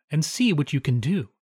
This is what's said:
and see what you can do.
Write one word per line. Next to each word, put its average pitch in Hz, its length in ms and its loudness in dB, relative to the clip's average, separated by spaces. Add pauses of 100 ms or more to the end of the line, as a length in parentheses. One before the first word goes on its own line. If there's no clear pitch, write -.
(100)
and 156 140 0
see 247 280 0
what 147 200 0
you 139 80 0
can 123 200 0
do. 143 300 -2 (160)